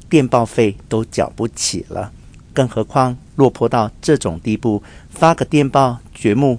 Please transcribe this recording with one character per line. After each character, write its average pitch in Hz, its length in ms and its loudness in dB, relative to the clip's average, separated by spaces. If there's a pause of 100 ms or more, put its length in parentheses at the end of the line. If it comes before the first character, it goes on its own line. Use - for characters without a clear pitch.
电 143 180 4
报 120 180 2
费 110 320 0 (120)
都 113 160 -2
缴 - 300 -4
不 113 140 -4
起 - 400 -8
了， - 240 -10 (400)
更 131 160 0
何 110 160 -4
况 127 320 0 (180)
落 135 160 4
魄 117 180 -2
到 113 220 0 (100)
这 151 160 2
种 82 240 -6
地 107 160 -2
步， 104 260 -2 (280)
发 165 240 2
个 131 100 -2
电 147 240 0
报， 131 300 0 (160)
掘 107 200 0
墓 131 240 2